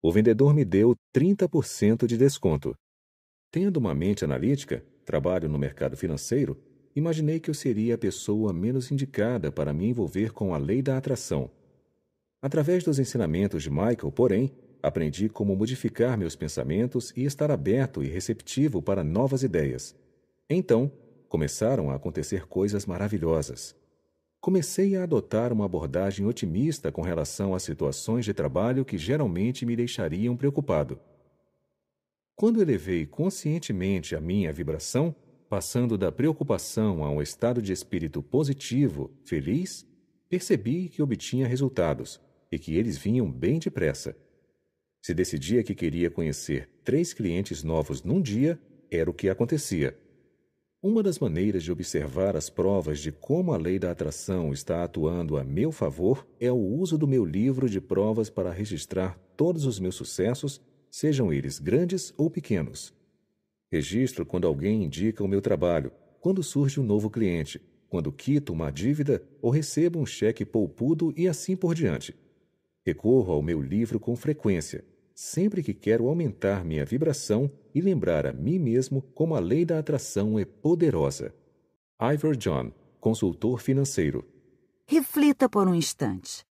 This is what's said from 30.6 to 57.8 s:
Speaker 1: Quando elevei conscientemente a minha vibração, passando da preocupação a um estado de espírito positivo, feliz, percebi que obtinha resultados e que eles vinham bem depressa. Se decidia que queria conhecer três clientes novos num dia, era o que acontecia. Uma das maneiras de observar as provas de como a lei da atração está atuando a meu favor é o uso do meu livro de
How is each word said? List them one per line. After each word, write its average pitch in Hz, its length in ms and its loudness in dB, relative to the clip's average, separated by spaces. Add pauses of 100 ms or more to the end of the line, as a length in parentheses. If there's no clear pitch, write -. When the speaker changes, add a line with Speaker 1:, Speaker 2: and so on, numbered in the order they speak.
Speaker 1:
Quando 220 260 4
elevei 92 440 2
conscientemente 98 1120 -2
a 78 60 -4
minha 87 300 0
vibração, 82 600 -2 (360)
passando 113 480 0
da 92 140 0
preocupação 107 920 0
a 73 80 -2
um 76 100 -2
estado 117 400 -2
de 95 120 -2
espírito 80 500 -4
positivo, 135 880 -2 (140)
feliz, 92 600 -4 (440)
percebi 170 580 0
que 156 160 -2
obtinha 127 420 -2
resultados 120 760 0 (300)
e 82 60 -4
que 78 180 -6
eles 98 220 0
vinham 107 320 0
bem 85 300 0
depressa. - 560 -2 (840)
Se - 120 -6
decidia 87 500 0
que 101 120 -2
queria 85 340 0
conhecer 73 600 -4 (140)
três 160 300 0
clientes 87 500 -4
novos 76 400 -2
num 170 180 0
dia, 139 380 0 (300)
era 82 200 0
o - 40 -4
que - 160 0
acontecia. 101 720 -2 (840)
Uma 214 220 2
das 185 160 0
maneiras 95 420 2
de 85 120 -4
observar 78 640 -2
as 73 120 -6
provas 87 500 0
de 76 120 -6
como 170 400 -2
a 107 60 0
lei 90 200 -2
da 90 140 -2
atração 82 600 -4
está 82 280 -4
atuando 82 560 -2
a 67 60 -2
meu 98 300 -2
favor 92 520 0 (140)
é 120 100 0
o 127 60 2
uso 147 420 0
do 151 80 2
meu 131 200 4
livro 123 440 0
de 98 120 0